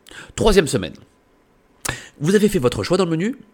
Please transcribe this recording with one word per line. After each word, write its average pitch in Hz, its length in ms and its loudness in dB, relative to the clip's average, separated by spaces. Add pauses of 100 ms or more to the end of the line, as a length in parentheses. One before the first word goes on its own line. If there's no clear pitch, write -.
(360)
Troisième 196 320 4
semaine. 92 260 -4 (1300)
Vous 170 160 2
avez 208 120 4
fait 202 120 -2
votre 120 240 -2
choix 170 140 -2
dans 185 80 0
le 170 40 -2
menu ? 180 280 -4 (160)